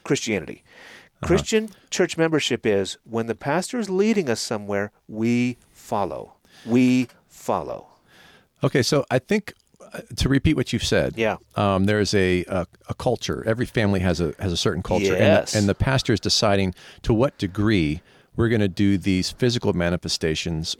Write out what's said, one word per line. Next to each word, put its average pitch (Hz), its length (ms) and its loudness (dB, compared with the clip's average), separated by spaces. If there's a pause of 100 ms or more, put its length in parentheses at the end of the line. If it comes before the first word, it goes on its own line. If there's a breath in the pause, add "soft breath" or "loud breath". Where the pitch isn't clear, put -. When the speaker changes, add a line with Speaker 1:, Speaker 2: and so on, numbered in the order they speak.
Speaker 1:
Christianity. 107 580 -4 (600 loud breath)
Speaker 2:
Uh-huh. - 60 -6
Speaker 1:
Christian 214 420 0 (180)
church 170 300 -2
membership 156 480 0
is 98 320 0 (100)
when 113 180 -4
the 110 100 -4
pastor 175 420 -4
is 208 100 -6
leading 196 400 0
us 113 120 -2
somewhere, 101 500 -4 (180)
we 120 480 0 (140)
follow. 80 640 -6 (320 loud breath)
We 127 420 4 (200)
follow. 71 580 -6 (800 soft breath)
Speaker 2:
Okay, 135 180 2
so 139 260 0
I 127 120 0
think, - 340 -4 (380)
uh, - 80 -14 (160)
to - 120 0
repeat 139 280 2
what 131 160 -2
you've 120 120 -2
said, 76 320 0
Speaker 1:
Yeah. 110 200 0 (180)
Speaker 2:
um, 98 300 2
there 107 160 2
is 98 120 0
a, 92 360 2
a, 90 180 -4 (220)
a - 60 -6
culture. 98 520 -4
Every 113 200 -2
family 101 340 0
has 90 200 0
a, 80 200 -2
has 92 120 -2
a 85 40 -2
certain 92 260 -2
culture, 95 220 0 (120)
Speaker 1:
Yes. 95 40 -2
Speaker 2:
and - 260 4
the, - 120 -2
and 101 100 4
the 98 80 2
pastor 131 360 0
is 98 80 2
deciding 98 540 0 (280 loud breath)
to 120 120 2
what 123 240 0
degree 92 640 0 (340 soft breath)
we're 113 140 0
gonna 110 180 2
do 98 300 2
these 92 340 0
physical 117 440 0
manifestations 85 1040 -2